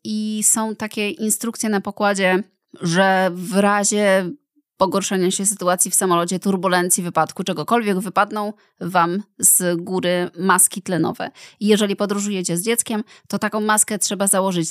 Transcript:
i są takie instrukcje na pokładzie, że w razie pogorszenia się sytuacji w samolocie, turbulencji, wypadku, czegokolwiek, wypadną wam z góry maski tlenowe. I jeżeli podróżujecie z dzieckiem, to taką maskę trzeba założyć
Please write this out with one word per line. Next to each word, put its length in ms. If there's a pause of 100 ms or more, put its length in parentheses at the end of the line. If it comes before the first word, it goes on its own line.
i 400
są 320
takie 340
instrukcje 580
na 120
pokładzie, 600 (380)
że 540
w 220
razie 760 (460)
pogorszenia 540
się 160
sytuacji 440
w 40
samolocie, 440
turbulencji, 640
wypadku, 420
czegokolwiek, 540
wypadną 540 (280)
wam 420 (160)
z 420
góry 580
maski 440
tlenowe. 480 (300)
I 60
jeżeli 300
podróżujecie 600
z 80
dzieckiem, 400 (240)
to 100
taką 220
maskę 380
trzeba 280
założyć 440